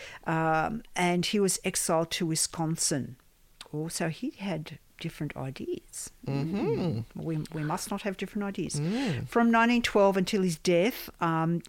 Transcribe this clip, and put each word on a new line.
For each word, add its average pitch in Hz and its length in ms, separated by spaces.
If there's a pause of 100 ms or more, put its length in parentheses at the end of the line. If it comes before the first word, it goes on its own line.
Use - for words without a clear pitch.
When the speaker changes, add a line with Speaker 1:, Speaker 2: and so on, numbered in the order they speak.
(280)
Speaker 1:
um, 160 560 (120)
and 175 300
he 214 140
was 190 240
exiled 165 480
to - 140
Wisconsin. 160 880 (580)
Oh, 156 140
so 170 220
he 247 280
had 165 400 (220)
different 156 380
ideas. - 720 (180)
Speaker 2:
Mm-hmm. 147 300
Speaker 1:
Mm. 220 460 (120)
We, 156 220 (160)
we 156 100
must 160 260
not 202 120
have 190 160
different 202 260
ideas. 196 380
Speaker 2:
Mm. 170 480
Speaker 1:
From 233 200
nineteen 233 320
twelve 196 360
until 190 240
his 180 160
death, 180 520 (120)
um, 165 460